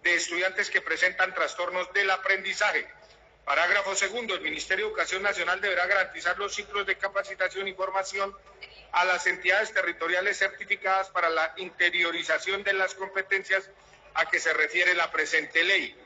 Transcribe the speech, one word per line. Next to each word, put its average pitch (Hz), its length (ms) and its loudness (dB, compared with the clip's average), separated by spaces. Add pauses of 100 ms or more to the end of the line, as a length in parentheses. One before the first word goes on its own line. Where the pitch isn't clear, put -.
de 175 100 2
estudiantes 180 560 -2
que 185 120 0
presentan 180 520 2
trastornos 175 600 -2
del 196 180 4
aprendizaje. 190 760 0 (560)
Parágrafo 190 520 2
segundo. 208 400 -2
El 160 60 -6
Ministerio 156 440 -2
de 208 60 -4
Educación 185 320 -2
Nacional 185 360 0
deberá 185 280 0
garantizar 185 500 0
los 202 160 -4
ciclos 202 320 -4
de 190 100 -2
capacitación 196 720 -4
y 190 60 -8
formación 190 640 -4 (540)
a 175 120 2
las 180 220 2
entidades 185 480 2
territoriales 180 640 0
certificadas 190 720 0
para 170 220 0
la 160 260 0
interiorización 175 1040 0
de 196 100 0
las 190 200 0
competencias 190 760 -2 (460)
a 165 160 0
que 165 100 2
se 160 140 0
refiere 170 400 2
la 170 160 2
presente 160 540 0
ley. 180 420 0